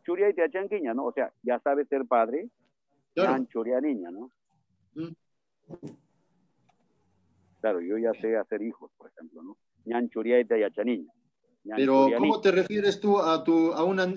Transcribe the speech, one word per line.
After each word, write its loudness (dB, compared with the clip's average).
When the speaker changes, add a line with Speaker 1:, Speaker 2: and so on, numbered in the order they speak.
Speaker 1:
churiay 0
te 0
achanquiña, -4
¿no? -4
O -4
sea, -4
ya -2
sabe 0
ser -2
padre, 0
Speaker 2:
Claro. 2
Speaker 1:
ñan -4
churia -2
niña, -4
¿no? -14
Speaker 2:
Ujú. -10
Speaker 1:
Claro, -2
yo -4
ya -2
sé -2
hacer -4
hijos, -10
por -20
ejemplo, -20
¿no? -18
Ñan -4
churiay 2
te 2
achaniña. -4
Ñan -8
Speaker 2:
Pero, 4
Speaker 1:
churia 2
Speaker 2:
¿cómo 4
Speaker 1:
niña. -4
Speaker 2:
te 6
refieres 0
tú 4
a 0
tu, 4
a 0
una, 2